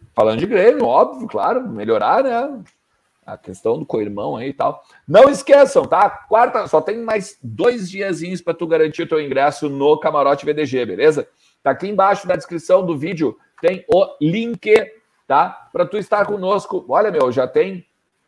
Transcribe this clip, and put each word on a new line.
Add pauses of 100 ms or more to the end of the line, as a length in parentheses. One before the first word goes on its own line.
(140)
Falando
de
Grêmio,
óbvio,
claro,
melhorar,
né? (640)
A
questão
do
co-irmão
aí
e
tal. (280)
Não
esqueçam,
tá?
Quarta,
só
tem
mais
dois
diazinhos
pra
tu
garantir
o
teu
ingresso
no
Camarote
V
D
G,
beleza? (380)
Tá
aqui
embaixo
na
descrição
do
vídeo, (240)
tem
o (160)
link, (540)
tá?
Pra
tu
estar
conosco.
Olha,
meu,
já
tem (440)